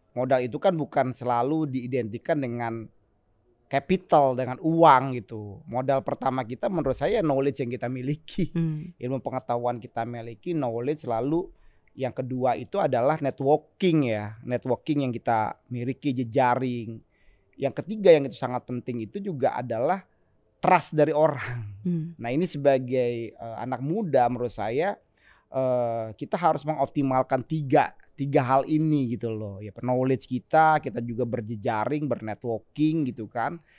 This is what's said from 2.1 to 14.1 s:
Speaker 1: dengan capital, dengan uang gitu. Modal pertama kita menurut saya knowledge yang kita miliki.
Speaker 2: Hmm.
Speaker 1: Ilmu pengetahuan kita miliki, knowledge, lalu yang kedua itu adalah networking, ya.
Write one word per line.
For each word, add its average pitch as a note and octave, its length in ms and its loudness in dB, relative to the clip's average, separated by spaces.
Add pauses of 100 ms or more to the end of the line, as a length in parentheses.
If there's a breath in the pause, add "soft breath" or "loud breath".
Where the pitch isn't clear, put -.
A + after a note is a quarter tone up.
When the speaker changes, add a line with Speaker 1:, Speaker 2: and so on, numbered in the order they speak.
Speaker 1:
dengan A#2 480 -6 (800)
capital, D3 640 2
dengan B2 320 -4
uang D3+ 480 6
gitu. G#2+ 560 -10
Modal C3+ 320 0
pertama C3 400 -2
kita B2 320 -4
menurut C#3+ 240 0
saya G#3 240 0
knowledge C#3 400 0
yang B2 80 -4
kita A2 160 -6
miliki. C#3+ 720 -4
Speaker 2:
Hmm. D#3+ 400 -4
Speaker 1:
Ilmu B2 240 -4
pengetahuan A#2+ 560 -4
kita A2+ 320 -8
miliki, A#2 480 -8
knowledge, B2+ 480 -2
lalu C3 400 0 (480)
yang B2+ 240 -6
kedua B2+ 400 0
itu F#3+ 240 -4
adalah C#3+ 400 2
networking, D3 880 2
ya. G#2+ 320 -6